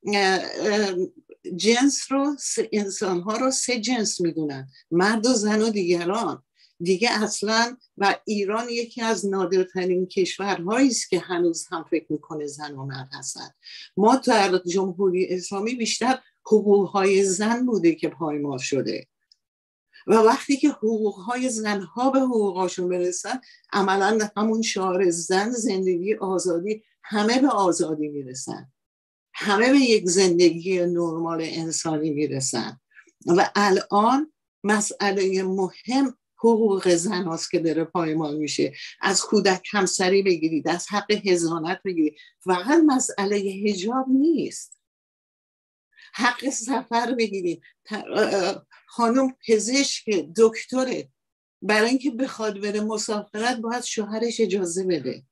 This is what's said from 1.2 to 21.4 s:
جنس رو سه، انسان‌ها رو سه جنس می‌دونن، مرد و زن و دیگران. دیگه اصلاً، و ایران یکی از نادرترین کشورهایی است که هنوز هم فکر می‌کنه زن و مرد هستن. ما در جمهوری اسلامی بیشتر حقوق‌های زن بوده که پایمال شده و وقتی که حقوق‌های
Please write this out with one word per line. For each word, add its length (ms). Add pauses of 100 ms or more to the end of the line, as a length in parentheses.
جنس 560
رو 260
سه، 340
انسان‌ها 640
رو 140
سه 300
جنس 400
می‌دونن، 500 (200)
مرد 360
و 60
زن 300
و 80
دیگران. 760 (360)
دیگه 420
اصلاً، 540 (220)
و 260
ایران 440
یکی 340
از 240
نادرترین 800
کشورهایی 840
است 220
که 80
هنوز 520
هم 200
فکر 220
می‌کنه 340
زن 280
و 100
مرد 280
هستن. 380 (460)
ما 200
در 500
جمهوری 640
اسلامی 440
بیشتر 440 (280)
حقوق‌های 800
زن 420
بوده 280
که 140
پایمال 500
شده 480 (1000)
و 80
وقتی 420
که 120
حقوق‌های 800